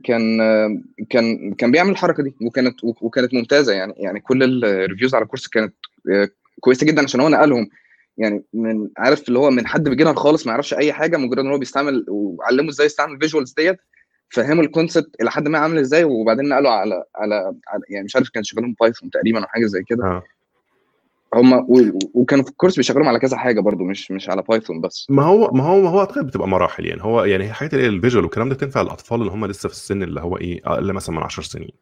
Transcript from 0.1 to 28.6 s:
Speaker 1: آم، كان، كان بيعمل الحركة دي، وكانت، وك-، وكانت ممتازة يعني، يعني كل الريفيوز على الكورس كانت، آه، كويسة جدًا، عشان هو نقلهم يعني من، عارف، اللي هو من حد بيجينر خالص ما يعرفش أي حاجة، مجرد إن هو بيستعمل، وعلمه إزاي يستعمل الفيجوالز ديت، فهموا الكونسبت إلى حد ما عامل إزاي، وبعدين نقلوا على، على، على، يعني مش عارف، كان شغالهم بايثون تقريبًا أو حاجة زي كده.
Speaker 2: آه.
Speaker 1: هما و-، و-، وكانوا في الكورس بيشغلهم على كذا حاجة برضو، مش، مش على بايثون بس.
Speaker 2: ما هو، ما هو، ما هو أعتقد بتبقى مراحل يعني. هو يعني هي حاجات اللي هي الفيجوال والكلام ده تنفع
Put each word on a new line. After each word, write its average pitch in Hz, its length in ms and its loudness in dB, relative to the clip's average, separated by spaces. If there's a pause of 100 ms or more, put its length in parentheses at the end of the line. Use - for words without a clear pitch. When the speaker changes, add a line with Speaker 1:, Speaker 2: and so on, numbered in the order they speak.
Speaker 1:
آم، 107 440 2 (260)
كان، 113 440 0
كان 120 180 2
بيعمل 175 180 4
الحركة 170 320 -2
دي، 135 200 -6
وكانت، 123 420 -2
وك-، 117 180 -4
وكانت 123 320 -2
ممتازة 127 380 2
يعني، 98 240 -4
يعني 101 240 -6
كل 127 440 2
الريفيوز 98 500 0
على 113 100 2
الكورس 127 240 -10
كانت، 110 260 -2 (380)
آه، 101 160 2 (320)
كويسة 127 260 4
جدًا، 151 160 2
عشان 131 180 0
هو 151 80 4
نقلهم 135 400 4 (500)
يعني 104 240 -2 (100)
من، 113 440 -4
عارف، 139 320 0
اللي 120 100 2
هو 139 120 4
من 123 160 0
حد 156 220 -2
بيجينر 143 260 2
خالص 156 320 2
ما 120 60 -2
يعرفش 139 220 -4
أي 143 180 0
حاجة، 160 240 -2
مجرد 127 220 -2
إن 135 120 -2
هو 143 80 0
بيستعمل، 135 500 -4
وعلمه 104 600 -2
إزاي 143 180 0
يستعمل 147 280 -2
الفيجوالز 147 380 -2
ديت، 175 240 0 (520)
فهموا 147 360 2
الكونسبت 165 560 -2
إلى 110 100 0
حد 147 180 -4
ما 156 100 0
عامل 160 200 0
إزاي، 147 260 2
وبعدين 117 440 0
نقلوا 139 220 2
على، 98 340 -2 (120)
على، 107 180 -2 (340)
على، 101 220 -8
يعني 98 140 -8
مش 101 120 -6
عارف، 131 140 2
كان 113 120 -6
شغالهم 113 380 -6
بايثون 113 300 0
تقريبًا 113 300 0
أو 95 60 -4
حاجة 113 200 -2
زي 98 160 -2
كده. 117 220 -4
Speaker 2:
آه. 90 180 -2 (1120)
Speaker 1:
هما 127 220 6 (120)
و-، 127 120 8
و-، 101 180 4 (160)
وكانوا 131 300 2
في 131 60 -10
الكورس 185 260 0
بيشغلهم 139 320 2
على 117 100 2
كذا 131 180 0
حاجة 117 240 0
برضو، 98 240 0
مش، 95 260 -8
مش 95 200 -10
على 95 120 -2
بايثون 110 380 -2
بس. - 300 -8
Speaker 2:
ما 139 120 4
هو، 196 300 4
ما 131 120 2
هو، 190 180 4
ما 185 60 2
هو 180 120 2
أعتقد 190 260 -4
بتبقى 101 220 -6
مراحل 90 380 0
يعني. 82 180 -8
هو 113 200 2
يعني 98 200 0
هي 107 80 -8
حاجات 147 220 -8
اللي 135 100 2
هي 123 40 2
الفيجوال 107 360 2
والكلام 113 240 -4
ده 135 60 -2
تنفع 135 280 -2